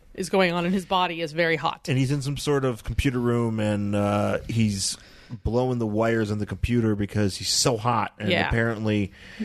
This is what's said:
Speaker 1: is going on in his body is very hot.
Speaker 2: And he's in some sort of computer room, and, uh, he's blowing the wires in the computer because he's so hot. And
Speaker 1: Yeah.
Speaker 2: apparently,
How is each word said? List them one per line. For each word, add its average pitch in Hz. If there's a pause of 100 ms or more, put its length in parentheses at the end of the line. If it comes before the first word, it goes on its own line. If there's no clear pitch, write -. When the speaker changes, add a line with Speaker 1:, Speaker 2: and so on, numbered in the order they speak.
(140)
Speaker 1:
is 185
going 190
on 175
in 180
his 190
body 180
is 160
very 165
hot. 151
Speaker 2:
And 131
he's 131
in 143
some 139
sort 143
of 123
computer 123
room, 120
and, 104
uh, 101 (100)
he's 107 (480)
blowing 123
the 117
wires 110
in 104
the 104
computer 113
because 101
he's -
so -
hot. 110
And 107
Speaker 1:
Yeah. 165
Speaker 2:
apparently, 107 (320)